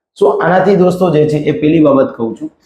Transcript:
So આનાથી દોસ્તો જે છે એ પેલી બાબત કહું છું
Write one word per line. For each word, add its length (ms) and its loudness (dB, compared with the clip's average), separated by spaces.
So 200 0
આનાથી 320 2
દોસ્તો 340 0
જે 200 0
છે 80 -2
એ 140 -4
પેલી 320 0
બાબત 320 0
કહું 260 -8
છું 80 -10